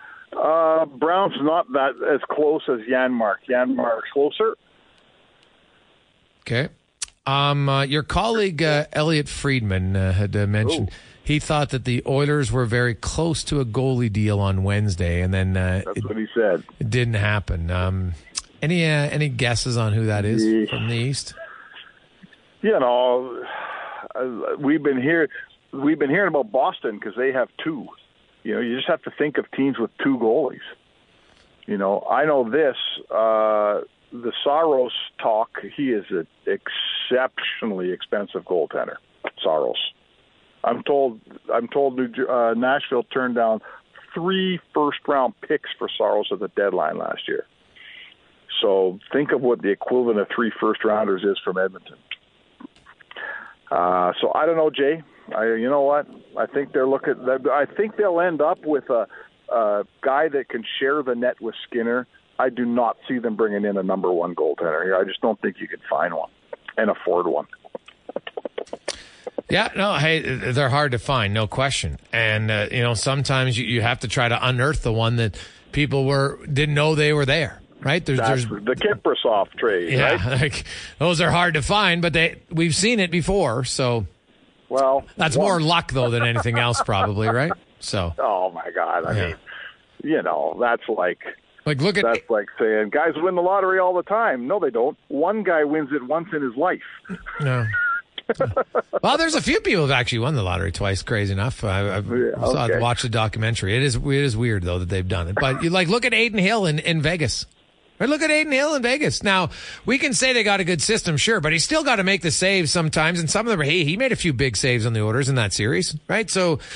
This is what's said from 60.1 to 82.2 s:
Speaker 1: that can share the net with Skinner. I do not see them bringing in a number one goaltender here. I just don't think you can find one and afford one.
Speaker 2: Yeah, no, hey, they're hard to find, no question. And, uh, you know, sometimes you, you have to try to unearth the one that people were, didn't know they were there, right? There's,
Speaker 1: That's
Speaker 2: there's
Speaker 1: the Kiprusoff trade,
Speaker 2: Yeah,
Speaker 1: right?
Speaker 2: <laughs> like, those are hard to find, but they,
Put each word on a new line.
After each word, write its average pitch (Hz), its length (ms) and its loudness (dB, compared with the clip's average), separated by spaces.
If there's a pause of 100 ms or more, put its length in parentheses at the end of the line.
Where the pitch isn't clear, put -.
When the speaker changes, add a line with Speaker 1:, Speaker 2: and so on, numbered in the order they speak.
Speaker 1:
that 139 200 -2
can 113 160 -6 (160)
share 139 220 2
the 127 120 -2
net 123 280 -2
with 110 120 -6 (140)
Skinner. 120 380 -2 (320)
I 131 100 2
do 123 160 -2
not 120 320 0 (100)
see 127 120 -2
them 113 180 -2
bringing 104 300 2
in 101 100 0
a 95 60 0
number 95 280 0
one 87 240 0
goaltender 78 500 0
here. 95 120 2
I 98 80 4
just 95 160 -6
don't 113 220 0
think 104 180 -4
you 92 80 -10
can 80 120 -14 (100)
find 82 240 0
one 80 160 -8 (480)
and 110 100 2
afford 90 380 0
one. 73 200 -2 (2000)
Speaker 2:
Yeah, 202 240 0
no, 196 200 0
hey, 160 260 2
they're 127 480 -2
hard 139 240 2
to 120 60 0
find, 110 340 0
no 110 140 0
question. 127 520 -2 (140)
And, 110 380 0
uh, 104 200 0
you 123 120 0
know, 120 120 2
sometimes 131 640 0
you, 123 80 -2
you 113 160 0
have 117 200 0
to 110 80 -6
try 120 200 0
to 117 180 0
unearth 127 360 0
the 117 100 0
one 113 240 0
that 113 220 -2 (340)
people 139 320 0
were, 139 340 0 (140)
didn't 147 220 0
know 151 200 4
they 151 200 4
were 147 100 2
there, 143 380 0 (180)
right? 160 240 0
There's, 135 140 0
Speaker 1:
That's 117 260 2
Speaker 2:
there's 104 200 -6
Speaker 1:
the 123 120 0
Kiprusoff 127 760 2
trade, 95 420 0
Speaker 2:
Yeah, 131 360 2
Speaker 1:
right? 127 100 0
Speaker 2:
<laughs> - 20 2
like, - 220 -4 (340)
those 170 240 2
are 170 80 2
hard 175 240 2
to 151 80 0
find, 185 400 2
but 170 100 0
they, 160 380 0